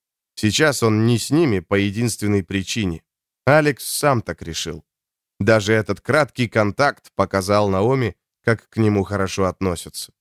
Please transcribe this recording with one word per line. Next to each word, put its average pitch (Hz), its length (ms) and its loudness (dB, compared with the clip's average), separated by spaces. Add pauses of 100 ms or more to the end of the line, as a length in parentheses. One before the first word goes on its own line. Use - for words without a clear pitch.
(360)
Сейчас 127 480 2
он 110 220 2
не 117 120 2
с - 140 -8
ними 139 280 2
по 90 160 -2
единственной 104 680 0
причине. 95 600 -4 (420)
Алекс 147 380 2
сам 135 380 -2
так 87 200 -10
решил. 80 440 -10 (580)
Даже 107 300 4
этот 104 260 0
краткий 127 480 -2
контакт 110 680 -2
показал 98 540 0
Наоми, 110 460 0 (300)
как 113 240 -2
к - 80 -8
нему 104 260 2
хорошо 98 420 -4
относятся. - 760 -6